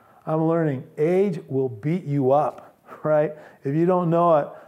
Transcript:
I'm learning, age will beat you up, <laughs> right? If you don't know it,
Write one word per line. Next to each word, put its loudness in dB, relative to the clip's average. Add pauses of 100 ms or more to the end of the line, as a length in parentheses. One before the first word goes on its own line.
(240)
I'm -2
learning, -2 (120)
age 0
will -2
beat -6
you 0
up, -2 (160)
<laughs> -20
right? 0 (320)
If -2
you 2
don't 2
know 4
it, 0 (200)